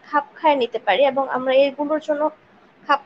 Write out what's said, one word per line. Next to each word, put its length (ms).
খাপ 220
খাইয়ে 220
নিতে 220
পারি 260
এবং 240
আমরা 240
এগুলোর 500
জন্য, 260
খাপ 180